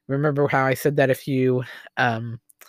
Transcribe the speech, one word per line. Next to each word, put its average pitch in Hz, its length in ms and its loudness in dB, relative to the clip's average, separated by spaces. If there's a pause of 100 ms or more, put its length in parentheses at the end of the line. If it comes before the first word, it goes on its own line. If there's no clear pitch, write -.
Remember 143 400 0
how 135 180 2
I 135 100 0
said 143 220 0
that 139 120 4
a 131 60 2
few, 127 480 0 (340)
um, 117 420 -2 (300)